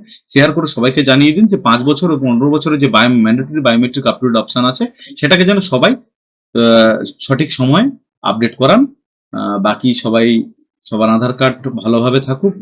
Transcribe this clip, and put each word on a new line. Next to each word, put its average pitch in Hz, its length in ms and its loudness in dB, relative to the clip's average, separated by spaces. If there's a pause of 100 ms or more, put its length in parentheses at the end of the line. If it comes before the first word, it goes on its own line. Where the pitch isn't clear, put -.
(260)
শেয়ার 147 260 2
করে 156 140 -2
সবাইকে 131 380 -2
জানিয়ে 139 280 4
দিন 208 140 4
যে 196 100 0
পাঁচ 117 240 0
বছর 147 300 0
ও 147 80 -2
পনেরো 131 320 0
বছরের 151 280 -2
যে 139 100 0
বায়ো-, 117 260 2
ম্যান্ডেটরি 127 460 0
বায়োমেট্রিক 123 460 0
আপলোড 120 300 -2
অপশন 123 280 -4
আছে 135 200 -2 (320)
সেটাকে 175 280 2
যেন 196 160 2
সবাই, 185 340 0
আহ, 113 1120 0 (140)
সঠিক - 340 -4
সময়ে 151 380 2 (320)
আপডেট 110 340 -4
করান। 190 300 2 (460)
আহ, 104 260 -6
বাকি 123 360 -2
সবাই, 113 480 0 (420)
সবার 110 260 -2
আধার 117 220 0
কার্ড 131 360 -4
ভালোভাবে 117 520 -2
থাকুক, 160 420 -4